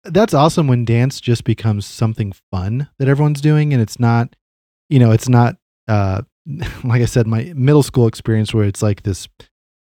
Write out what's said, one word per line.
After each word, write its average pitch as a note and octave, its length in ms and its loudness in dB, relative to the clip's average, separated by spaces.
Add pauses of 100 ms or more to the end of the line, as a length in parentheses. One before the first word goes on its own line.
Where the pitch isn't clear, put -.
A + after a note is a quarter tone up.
that's G#3 280 0
awesome D#3 340 2
when B2 180 0
dance A#2 360 0
just - 220 -2
becomes G#2+ 420 -2
something A2 480 -4 (180)
fun G#2+ 460 -6
that C3+ 100 -2
everyone's C#3+ 340 0
doing, D3+ 320 2
and B2 80 2
it's - 180 -4
not, A#2+ 360 0 (540)
you D3 80 2
know, A#2+ 140 6
it's A2+ 180 2
not, A#2+ 280 4 (300)
uh, G2 360 -2 (260)
<laughs> - 340 -10
like A#2+ 180 0
I A#2+ 40 2
said, A2+ 220 0
my A2+ 280 -4
middle C#3 280 4
school A#2+ 240 0
experience A2 460 -2
where G#2+ 120 2
it's G2+ 160 -4
like G#2 220 -2
this - 240 -6 (540)